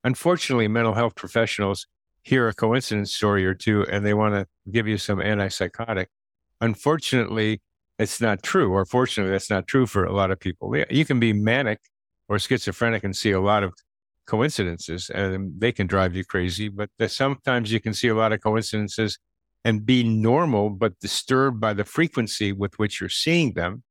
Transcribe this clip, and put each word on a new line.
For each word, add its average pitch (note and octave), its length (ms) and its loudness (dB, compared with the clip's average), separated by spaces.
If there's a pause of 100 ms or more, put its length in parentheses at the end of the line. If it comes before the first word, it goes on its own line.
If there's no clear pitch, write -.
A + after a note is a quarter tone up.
Unfortunately, B2+ 640 0
mental A2 260 2
health A#2 200 0
professionals G#2 720 -2 (360)
hear B2+ 260 2
a G#2 60 -2
coincidence A2 600 0
story G2+ 300 2
or F#2+ 100 2
two, G2+ 360 2
and G2+ 160 -2
they G#2 80 2
wanna G#2 320 0 (240)
give A2 160 0
you G#2+ 120 0
some G2 200 -2
antipsychotic. G2+ 880 -2 (540)
Unfortunately, A2 1000 0 (380)
it's - 220 -2
not G#2+ 220 0
true, C3+ 300 2
or G2 120 2
fortunately, A2 480 0
that's G2 180 -2
not F#2+ 160 0
true C3 200 4
for G2 180 0
a E2+ 80 -2
lot G2 180 2
of F#2 80 -2
people. G2 380 -6
Yeah, - 140 0
you D3 140 2
can C3 160 0
be A2+ 120 4
manic A2 480 0 (480)
or G#2 100 0
schizophrenic A2+ 680 -2
and F#2+ 120 -4
see G#2+ 160 0
a F#2+ 80 2
lot G2+ 240 2
of F2 100 -6 (500)
coincidences, F2+ 880 -4
and F#2+ 500 -4
they A#2+ 120 2
can F#2+ 160 -2
drive F#2 260 2
you F#2 100 -4
crazy, F#2 440 -2
but G2+ 280 -8
the-, A2+ 120 0
sometimes C3 640 -2
you A2+ 80 0
can A#2 120 -4
see B2 140 -2
a A2+ 80 2
lot A2 180 2
of A2 80 -2
coincidences G#2+ 800 -2 (460)
and G#2+ 200 2
be B2+ 200 4
normal, A2+ 680 2
but G2 300 -2
disturbed C3 600 0
by G#2+ 120 0
the G2+ 120 -2
frequency A2+ 680 -2
with G2 260 -4
which G#2+ 220 -2
you're - 80 -6
seeing D#3 460 0
them. F#2+ 360 -4